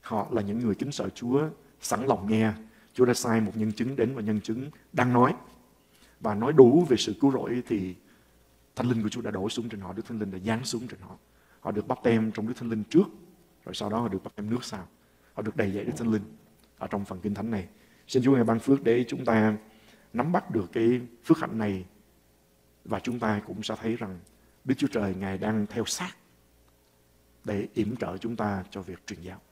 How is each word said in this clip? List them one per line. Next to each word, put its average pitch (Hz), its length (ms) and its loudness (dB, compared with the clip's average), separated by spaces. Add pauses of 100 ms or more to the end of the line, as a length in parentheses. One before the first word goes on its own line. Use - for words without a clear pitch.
Họ 107 300 -2
là - 100 0
những - 180 -4
người - 160 0
kính - 160 -6
sợ - 180 -6
Chúa, 147 400 -2 (320)
sẵn - 240 -4
lòng 104 240 0
nghe. 110 220 4 (420)
Chúa 123 120 6
đã 120 80 2
sai 113 280 2
một 101 140 0
nhân 107 160 -2
chứng 123 240 -4
đến 131 200 0
và 117 60 -8
nhân 104 200 -2
chứng 127 280 -6 (240)
đang 123 200 2
nói 123 200 6 (880)
và 107 160 -2
nói 113 180 0
đủ 143 360 12
về 123 80 6
sự - 240 -2
cứu 139 100 6
rỗi 120 360 -2
thì 92 280 -2 (800)
Thánh 120 140 -2
Linh 113 140 0
của 107 60 0
Chúa 120 120 -6
đã 104 100 -6
đổ 98 180 -4
xuống 117 200 -6
trên 110 100 -10
họ, 98 140 -10
Đức 107 120 -8
Thánh 117 140 -8
Linh 98 120 -4
đã 92 140 -8
giáng 113 200 -2
xuống 120 220 -6
trên - 120 -14
họ. - 180 -18 (420)
Họ - 120 -6
được 104 160 -4
báp - 160 -4
têm 110 280 2
trong 107 160 -6
Đức 123 100 -6
Thánh 120 120 -8
Linh 107 140 -2
trước, 180 240 4 (580)
rồi 92 100 -12
sau 107 140 -6
đó 98 100 -2
họ 120 80 -2
được 95 160 -4
báp - 120 -14
têm 104 140 -8
nước 123 140 -2
sau. 95 240 -12 (460)
Họ 107 80 -8
được 107 140 -6
đầy 101 180 0
dạy - 120 -6
Đức 120 120 -4
Thánh 117 140 -2
Linh 104 120 0 (540)
ở - 100 -8
trong 101 180 -4
phần 92 140 -10
Kinh 101 140 -4
Thánh 107 180 -6
này. 98 160 -6 (400)
Xin 123 160 2
Chúa 135 120 6
Ngài 120 80 4
ban 113 160 2
phước 139 240 2
để 120 240 4
chúng - 180 -6
ta 110 320 4 (560)
nắm 131 180 0
bắt - 200 0
được 101 220 -2
cái 120 280 4 (220)
phước 160 160 6
hạnh - 180 -4
này 98 280 -2 (1000)
và 98 140 -4
chúng 120 200 -6
ta 107 260 0
cũng 104 180 -10
sẽ 113 180 -6
thấy 113 140 -2
rằng 95 240 -10 (440)
Đức 131 140 0
Chúa 139 100 0
Trời 98 280 -2
Ngài 95 220 -4
đang 107 320 0
theo 113 160 -4
sát - 320 -8 (1300)
để 104 300 -4
yểm 107 220 -2
trợ 90 220 -6
chúng 113 180 -6
ta 101 360 -4
cho 101 100 -10
việc 90 260 -14
truyền 85 140 -12
giáo. 92 200 -16 (100)